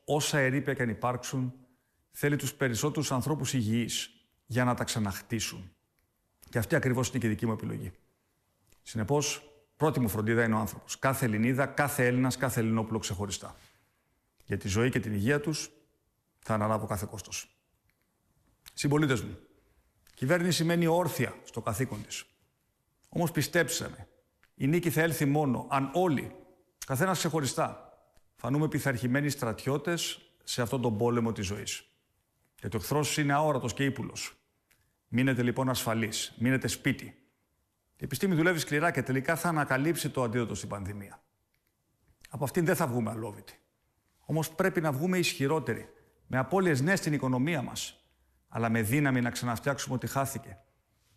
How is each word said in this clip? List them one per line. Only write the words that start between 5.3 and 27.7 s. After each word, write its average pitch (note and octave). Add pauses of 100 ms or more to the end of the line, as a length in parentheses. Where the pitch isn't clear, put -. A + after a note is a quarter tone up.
Και A#2+
αυτή A2+
ακριβώς B2+
είναι C3
και A#2
η A2
δική G#2+
μου A2
επιλογή. - (920)
Συνεπώς, C3+ (240)
πρώτη D3+
μου A#2
φροντίδα A2
είναι A2+
ο G#2+
άνθρωπος. -
Κάθε C3+
Ελληνίδα, A#2+
κάθε C3
Έλληνας, B2+
κάθε B2
Ελληνόπουλο A2
ξεχωριστά. G2+ (880)
Για G2+
τη G2+
ζωή A2+
και B2+
την G#2+
υγεία A#2
τους - (680)
θα -
αναλάβω G#2+
κάθε G2+
κόστος. - (1200)
Συμπολίτες C#3+
μου, G2 (720)
η -
κυβέρνηση E3+
μένει E3+
όρθια E3 (100)
στο -
καθήκον A2
της. - (840)
Όμως E3
πιστέψτε -
με, - (460)
η C3+
νίκη E3+
θα D3+
έλθει D#3
μόνο C#3+
αν C#3
όλοι, F3 (520)
καθένας E3
ξεχωριστά, C#3+ (380)